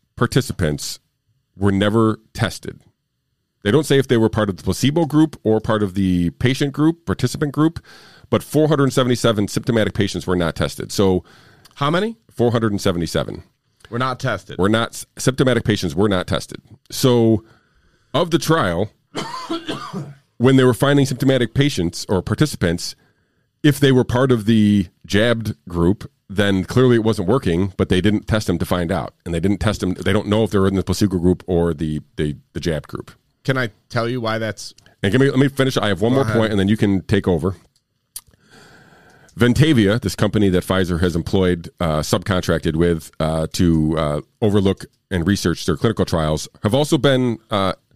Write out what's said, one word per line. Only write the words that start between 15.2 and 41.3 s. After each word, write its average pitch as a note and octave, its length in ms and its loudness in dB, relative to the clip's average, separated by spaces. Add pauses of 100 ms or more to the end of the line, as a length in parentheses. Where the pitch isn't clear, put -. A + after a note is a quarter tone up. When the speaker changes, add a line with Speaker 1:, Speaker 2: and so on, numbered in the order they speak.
Speaker 1:
patients F#2+ 300 -2
were G2+ 160 2
not F#2 160 -2
tested. - 340 -6 (300)
So A#2 560 2 (680)
of E3 160 -2
the D#3+ 80 2
trial, G#2+ 500 0 (240)
<coughs> - 1200 -10
when C3 180 4
they C3 80 6
were B2+ 100 6
finding C#3 320 2
symptomatic C3 480 0
patients B2+ 560 -2
or F#2 140 0
participants, - 720 -2 (640)
if C#3+ 180 2
they C#3 120 4
were B2+ 120 4
part B2+ 280 0
of A2+ 160 0
the G#2 400 4 (180)
jabbed A2+ 500 0 (140)
group, F2 400 0 (180)
then G2 360 0
clearly B2 320 2
it A2 80 0
wasn't G#2 240 -2
working, G2 500 0
but F#2+ 120 0
they F#2 120 2
didn't G#2 260 0
test G#2+ 200 -2
them F2+ 100 0
to F2+ 80 -4
find F2 260 -2
out. D2+ 220 -6 (100)
And E2+ 120 -6
they E2 40 -2
didn't F#2+ 200 0
test G2+ 220 -2
them. F#2 120 -2
They G2 200 -4
don't G2+ 140 -2
know G#2+ 160 2
if G2+ 60 -2
they G2+ 80 0
were F#2+ 100 2
in G2 80 0
the F#2 80 0
placebo F#2 360 0
group F2 260 2
or E2+ 260 0
the, D#2 300 -4 (140)
the, D2+ 200 -4 (180)
the E2 60 -8
jab D#2 280 -4
group. - 240 -14 (320)
Speaker 2:
Can C3 120 -2
I B2 140 -4 (200)
tell A#2 200 -4
you B2+ 100 -6
why A2 200 -4
that's A2 340 -8 (300)
Speaker 1:
And G2 80 0
give B2+ 100 4
me, C#3 80 4
let C3 80 -2
me C#3 100 4
finish. C3+ 300 0
I G#2+ 120 0
have F2+ 120 0
one A#2+ 120 2
Speaker 2:
Go - 20 2
Speaker 1:
more C3+ 80 2
Speaker 2:
ahead. G#2+ 120 -2
Speaker 1:
point, A2 160 2
and G#2 80 0
then F#2+ 100 2
you G#2+ 80 2
can G2 260 2
take G2+ 240 0
over. F2+ 280 0 (1800)
Ventavia, A#2+ 600 4
this - 160 -4
company G#2 320 2
that F2+ 160 2
Pfizer F2+ 380 0
has F2+ 120 0
employed, F2 560 0 (120)